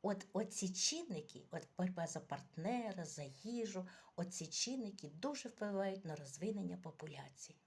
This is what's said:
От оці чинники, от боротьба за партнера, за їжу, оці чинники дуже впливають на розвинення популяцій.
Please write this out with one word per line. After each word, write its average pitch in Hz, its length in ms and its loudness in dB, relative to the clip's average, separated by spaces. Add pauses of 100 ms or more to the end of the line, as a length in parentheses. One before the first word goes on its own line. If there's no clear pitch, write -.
От 202 300 4
оці 185 360 4
чинники, 233 800 2
от 165 260 -4
боротьба 180 300 2
за 160 140 -2
партнера, 185 840 0
за 151 180 -6
їжу, 190 680 -2 (280)
оці 175 300 -2
чинники 202 640 0
дуже 247 400 -2
впливають 196 560 2
на 160 120 -2
розвинення 180 600 -2
популяцій. 143 800 -10 (100)